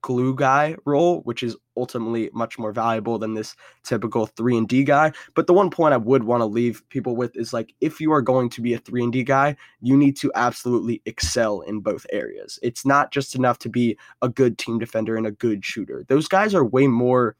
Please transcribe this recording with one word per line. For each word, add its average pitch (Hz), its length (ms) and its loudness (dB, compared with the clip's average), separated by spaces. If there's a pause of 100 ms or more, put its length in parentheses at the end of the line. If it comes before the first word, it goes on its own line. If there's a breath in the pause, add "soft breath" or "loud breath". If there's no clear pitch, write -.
glue 127 300 0
guy 143 500 2
role, 165 420 2
which 120 180 -6
is 113 120 -6 (220)
ultimately 117 560 -4
much 113 240 -6
more 110 140 -6
valuable 113 480 -2
than 110 160 -6
this 110 200 -8 (280 soft breath)
typical 113 420 -2
three 120 320 0
and 113 100 0
D 127 160 2
guy. 147 280 4 (240 loud breath)
But - 100 2
the 175 80 4
one 190 160 6
point 156 240 2
I 135 40 4
would 120 260 2
wanna 117 240 0
leave 113 420 -2
people 127 260 -4
with 120 220 -6
is, 117 160 -8
like, 113 280 -8
if 156 200 -4
you 156 100 2
are 147 120 4
going 127 260 2
to 117 120 -12
be 117 120 0
a 117 60 -4
three 120 240 -4
and 117 100 -2
D 127 100 0
guy, 139 320 2 (240 soft breath)
you 127 160 2
need 139 220 4
to - 160 -2
absolutely 120 720 -2
excel 107 560 -2
in 104 200 -8
both 92 300 -6
areas. 50 520 -8
It's 123 200 -6
not 143 280 2
just - 240 -6
enough 127 240 0
to 120 100 -8
be 113 260 0 (280 loud breath)
a 127 40 0
good 123 300 2
team 117 220 -4
defender 113 360 -4
and 113 120 -4
a 107 40 -6
good 104 320 -2
shooter. - 440 -8
Those 151 200 2
guys 196 280 2
are 165 100 4
way 135 220 4
more 123 520 2